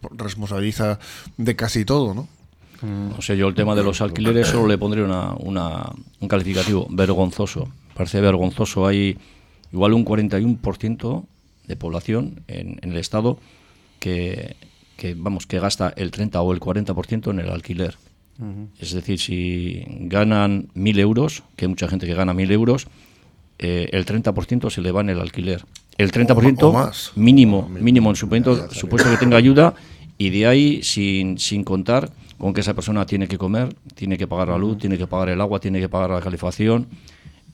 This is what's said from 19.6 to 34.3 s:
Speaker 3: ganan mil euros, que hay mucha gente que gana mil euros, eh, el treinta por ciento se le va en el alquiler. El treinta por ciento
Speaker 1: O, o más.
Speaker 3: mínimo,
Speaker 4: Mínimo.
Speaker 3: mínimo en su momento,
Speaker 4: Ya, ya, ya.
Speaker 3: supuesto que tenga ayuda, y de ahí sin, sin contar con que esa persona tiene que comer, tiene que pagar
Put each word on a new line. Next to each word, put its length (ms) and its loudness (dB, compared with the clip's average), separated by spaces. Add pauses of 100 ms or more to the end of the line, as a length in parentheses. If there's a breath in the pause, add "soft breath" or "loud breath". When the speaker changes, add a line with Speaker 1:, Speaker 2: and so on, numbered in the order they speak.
Speaker 3:
ganan 720 2
mil 240 2
euros, 440 2 (140)
que 80 -2
hay 60 0
mucha 180 -4
gente 180 -2
que 60 -2
gana 220 0
mil 180 0
euros, 340 2 (720 soft breath)
eh, 340 -2
el 120 0
treinta 300 -2
por 100 -4
ciento 240 -2
se 140 -6
le 100 0
va 80 2
en 80 0
el 120 -2
alquiler. 440 -6 (320)
El 160 2
treinta 220 4
por 100 6
ciento 220 6
Speaker 1:
O, 40 8
o 40 4
más. 400 -2
Speaker 3:
mínimo, 480 8
Speaker 4:
Mínimo. 220 -6
Speaker 3:
mínimo 260 6
en 60 0
su 100 -6
momento, 280 2
Speaker 4:
Ya, 120 -2
ya, 20 -18
ya. 100 -12
Speaker 3:
supuesto 320 2
que 60 4
tenga 220 6
ayuda, 340 8 (460 loud breath)
y 100 0
de 180 2
ahí 360 4
sin, 560 -2
sin 260 -2
contar 480 0 (240 loud breath)
con 160 -2
que 80 -2
esa 140 -2
persona 320 -2
tiene 200 -2
que 120 -6
comer, 360 -2 (200)
tiene 240 -4
que 80 -4
pagar 220 -4